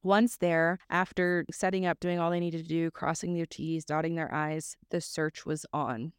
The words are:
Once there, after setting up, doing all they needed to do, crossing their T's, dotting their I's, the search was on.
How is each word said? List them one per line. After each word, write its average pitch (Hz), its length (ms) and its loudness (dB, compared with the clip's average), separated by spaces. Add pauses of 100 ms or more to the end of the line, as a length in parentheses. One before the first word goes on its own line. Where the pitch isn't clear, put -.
Once 208 320 4
there, 170 420 2 (120)
after 180 600 2
setting 185 360 0
up, 170 120 0
doing 175 200 0
all 170 120 2
they 175 80 0
needed 165 240 -2
to 165 60 -12
do, 165 220 0
crossing - 420 -4
their 170 140 -2
T's, 160 400 -4
dotting 165 300 0
their 160 160 -4
I's, 156 440 -4 (140)
the 175 100 0
search - 460 -4
was 156 260 -4
on. 127 460 -2